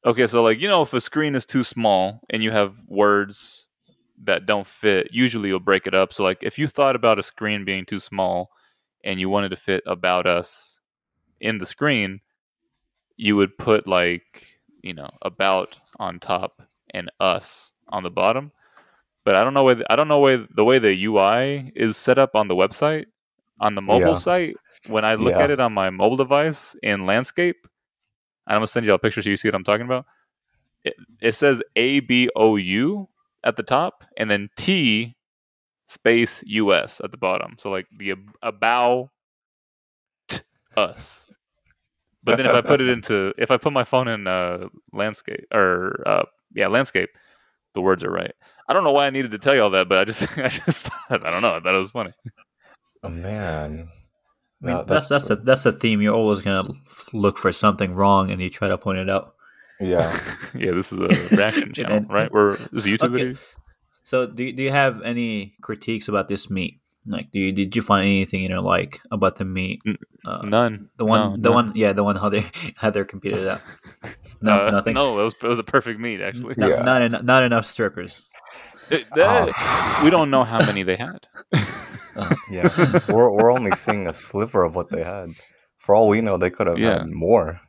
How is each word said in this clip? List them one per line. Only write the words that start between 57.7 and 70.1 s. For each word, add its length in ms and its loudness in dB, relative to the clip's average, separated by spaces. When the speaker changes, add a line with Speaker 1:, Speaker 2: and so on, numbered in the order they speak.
Speaker 3:
wrong, 360 4
and 120 -6
you 80 -4
try 180 -4
to 80 0
point 220 -4
it 120 -4
out. 240 -4
Speaker 2:
Yeah. 360 0
Speaker 1:
<laughs> 160 -16
Yeah, 180 -2
this 200 -4
is 60 -8
a 380 2
reaction 360 0
Speaker 3:
<laughs> 20 -16
Speaker 1:
channel, 220 -2
Speaker 3:
And 140 -2
Speaker 1:
right? 200 0
We're, 260 4
this 280 -8
is 20 0
a 40 2
YouTube 240 0
Speaker 3:
Okay. 100 0
Speaker 1:
video. 140 -8
Speaker 3:
So, 240 -2
do, 260 -8
do 100 -6
you 80 -2
have 320 2
any 600 -6
critiques 460 -6
about 200 -2
this 220 -6
meet? 300 -6
Like, 240 -10
do 80 -6
you, 140 0
did 240 -2
you 40 0
find 260 2
anything 360 0
you 60 -4
don't 160 -4
like 360 -2
about 260 0
the 100 -8
meet? 400 -6
Speaker 1:
N-, 100 -4